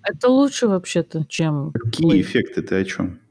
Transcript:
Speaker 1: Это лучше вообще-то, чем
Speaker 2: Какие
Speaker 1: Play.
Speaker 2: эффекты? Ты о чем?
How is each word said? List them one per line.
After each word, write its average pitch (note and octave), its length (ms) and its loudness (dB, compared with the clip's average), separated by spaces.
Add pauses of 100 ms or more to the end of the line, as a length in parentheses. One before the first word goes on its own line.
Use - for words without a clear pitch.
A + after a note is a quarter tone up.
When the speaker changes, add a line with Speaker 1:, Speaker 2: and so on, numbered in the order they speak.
Speaker 1:
Это G#3 260 -2
лучше C4+ 400 4
вообще-то, E3+ 600 -2
чем D3+ 440 -2
Speaker 2:
Какие A2+ 440 2
Speaker 1:
Play. F#2 40 6
Speaker 2:
эффекты? - 420 -2
Ты - 180 -4
о F#2 40 0
чем? F#2 340 -6 (120)